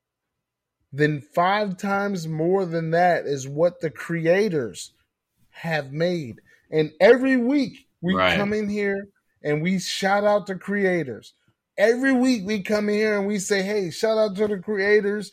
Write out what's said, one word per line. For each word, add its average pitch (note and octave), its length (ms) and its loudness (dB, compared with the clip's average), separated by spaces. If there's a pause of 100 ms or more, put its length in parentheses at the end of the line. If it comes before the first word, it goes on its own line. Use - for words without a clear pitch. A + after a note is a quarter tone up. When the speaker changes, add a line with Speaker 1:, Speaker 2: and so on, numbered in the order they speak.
(920)
Speaker 1:
then D3 300 0 (120)
five F#3+ 440 0
times G3 500 -2
more E3+ 380 0
than E3 260 -4
that E3+ 340 2
is C3+ 220 -6
what E3 320 0
the D#3+ 100 -4
creators E3 1040 -2 (600)
have D3+ 420 -6
made. D#3+ 480 -4 (280)
And D#3 300 0
every B3+ 380 6
week B3 500 0 (140)
we F3 140 0
Speaker 2:
Right. F#3 220 4
Speaker 1:
come G3+ 160 0
in G#3+ 140 -4
here G3+ 400 -4 (360)
and D3 180 -2
we F#3 180 0
shout G3+ 460 -2
out G#3 220 2
the F#3+ 80 -8
creators. F3+ 800 -2 (440)
Every B3 360 4
week B3 320 2
we G#3 180 -4
come G#3 260 -2
in G#3 60 0
here G#3+ 220 0
and G3 100 -2
we G#3 120 -2
say, G3 220 -2
"Hey, G3 300 -4
shout A3 260 0
out G#3+ 200 0
to G#3+ 100 0
the G#3 120 -4
creators, G3+ 720 0